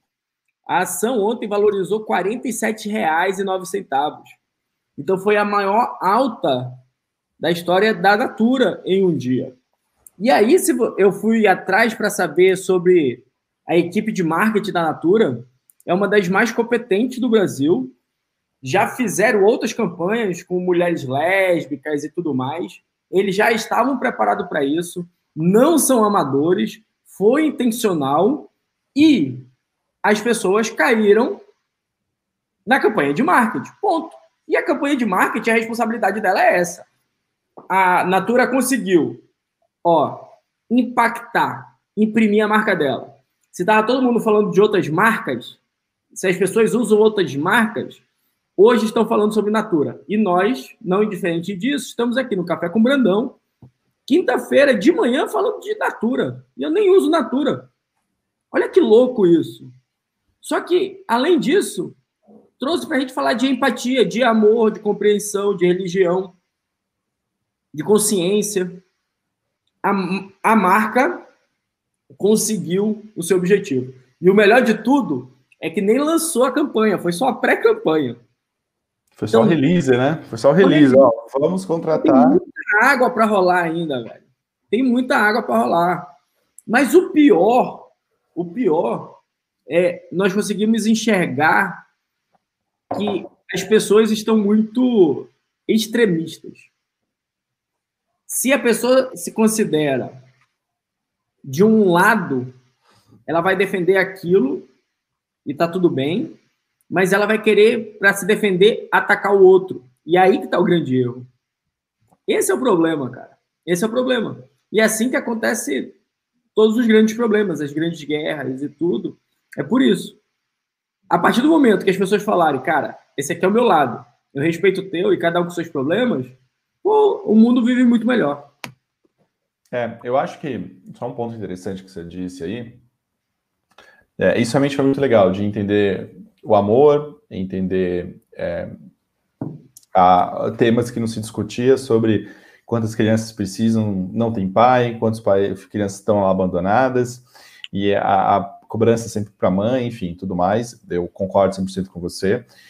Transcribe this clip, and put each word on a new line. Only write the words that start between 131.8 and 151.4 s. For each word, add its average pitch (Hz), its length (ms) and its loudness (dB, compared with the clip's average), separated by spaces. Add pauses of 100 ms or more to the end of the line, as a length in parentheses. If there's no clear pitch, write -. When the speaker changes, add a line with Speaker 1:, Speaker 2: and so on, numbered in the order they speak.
Speaker 2:
que - 80 -20
você 85 140 -14
disse 87 400 -12
aí, 113 340 -12 (1400)
é, 92 220 2
isso 117 120 -2
realmente 139 240 0
foi 135 80 -2
muito 135 160 0
legal, 107 320 4
de 101 120 -4
entender 101 720 -2 (260)
o 110 120 0
amor, 139 760 2
entender, 92 920 -4 (140)
é, - 360 -8 (1200)
a, 92 640 2
temas 117 340 0
que 113 100 -8
não 113 60 -4
se 113 140 -8
discutia 120 560 -2
sobre 113 540 0 (340)
quantas 113 300 -4
crianças 110 380 0
precisam, 104 800 -2
não 113 200 -2
tem 98 160 -4
pai, 120 500 2
quantas 110 220 -2
pai, 98 340 0 (160)
crianças 101 280 -6
estão 104 220 0
lá 95 100 2
abandonadas, 98 920 -2 (480)
e 143 220 0
a, 104 420 2
a 95 40 2 (280)
cobrança 113 400 0
sempre 107 280 -8
pra 101 140 0
mãe, 117 380 -2
enfim, 90 260 -10
tudo 95 220 -8
mais, 107 520 -2
eu 87 200 -4
concordo 95 460 0